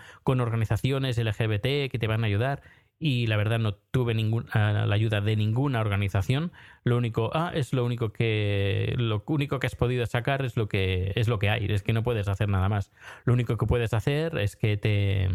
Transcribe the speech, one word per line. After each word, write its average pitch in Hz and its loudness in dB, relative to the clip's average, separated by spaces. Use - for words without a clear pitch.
con 127 0
organizaciones 120 0
L 113 0
G 110 -2
B 107 0
T 139 -2
que 120 -6
te 110 -2
van 110 0
a 113 0
ayudar". 120 -2
Y 123 0
la 110 0
verdad 107 0
no 107 0
tuve 117 -2
ningún, 110 -2
ah, 107 2
la 104 2
ayuda 107 0
de 107 0
ninguna 113 0
organización. 101 0
Lo 120 2
único, 113 -2
ah, 165 -2
es 120 -2
lo 123 0
único 117 -2
que, 104 0
lo 110 0
único 143 0
que 127 0
has 120 -2
podido 123 0
sacar 131 -2
es 123 -4
lo 107 0
que, 95 0
es 113 2
lo 117 0
que 101 2
hay. 101 0
Es 101 0
que - 0
no 113 0
puedes 110 0
hacer 101 0
nada 98 2
más. 104 -2
Lo 120 4
único 120 0
que 113 2
puedes 120 2
hacer 143 0
es 101 -2
que 104 0
te, 98 2